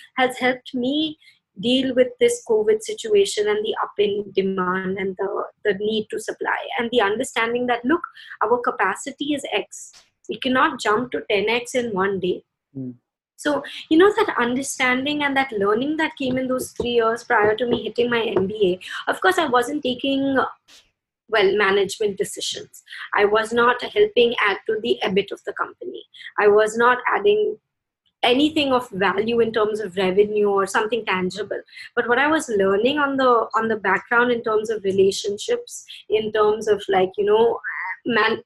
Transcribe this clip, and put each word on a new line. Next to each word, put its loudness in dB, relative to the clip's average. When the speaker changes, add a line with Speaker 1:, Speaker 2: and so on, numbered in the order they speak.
Speaker 1:
has 0
helped -2
me -2
deal 0
with 4
this 4
covid 2
situation 0
and -2
the -4
up -8
in -4
demand -2
and -4
the, -4
the 2
need -2
to -6
supply -6
and -2
the 2
understanding -2
that, -2
look, 2
our 2
capacity -2
is -8
X. -8
We -8
cannot 0
jump 0
to -4
ten 0
X -12
in -2
one -2
day. -4
Speaker 2:
Hmm. -10
Speaker 1:
So, -2
you 6
know, 8
that 0
understanding -2
and 0
that 0
learning 0
that -2
came -2
in -4
those -4
three -4
years 0
prior 2
to -2
me 0
hitting -2
my 0
M 0
B -6
A, -4
of -4
course, 2
I 2
wasn't 0
taking, 0
uh, 0
well, 2
management 0
decisions. -8
I 2
was 0
not 2
helping 2
add 0
to -2
the -2
ebit -2
of -16
the -10
company. -10
I 6
was 4
not 4
adding 2
anything 2
of 0
value 0
in 2
terms 0
of -8
revenue 2
or 2
something -2
tangible. -2
But 0
what 4
I 2
was 0
learning 2
on 0
the, 4
on 0
the 0
background 0
in -2
terms -2
of -4
relationships, -2
in 0
terms 2
of, 2
like, 2
you 0
know, 4
man-, 0